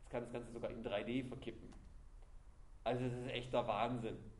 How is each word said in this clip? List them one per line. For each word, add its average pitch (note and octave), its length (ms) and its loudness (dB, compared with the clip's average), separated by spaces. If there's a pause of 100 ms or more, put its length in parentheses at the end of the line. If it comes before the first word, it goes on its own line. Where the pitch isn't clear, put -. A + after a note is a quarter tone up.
es - 80 -14
kann A#2+ 120 0
das A#2 100 -6
Ganze A#2 200 -4
sogar A2+ 180 -2
in - 120 -6
drei G#2 200 2
D B2 220 4
verkippen. - 480 -6 (1120)
Also B2 200 6
es B2 80 4
ist B2 160 -2
echt A#2+ 240 0
der D3+ 140 6
Wahnsinn. A2+ 520 4 (220)